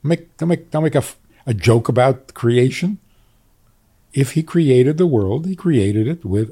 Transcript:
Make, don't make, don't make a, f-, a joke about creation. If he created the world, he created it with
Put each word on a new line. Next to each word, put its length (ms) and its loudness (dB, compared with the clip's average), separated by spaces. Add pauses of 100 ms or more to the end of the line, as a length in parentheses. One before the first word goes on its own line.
Make, 340 -4
don't 120 -4
make, 220 -4
don't 140 -2
make 100 -2
a, 40 4
f-, 200 -6 (280)
a 80 -2
joke 340 0
about 460 0
creation. 640 0 (1120)
If 200 -2
he 100 -2
created 560 2
the 80 2
world, 400 0
he 100 -6
created 500 0
it 180 -8
with 280 -2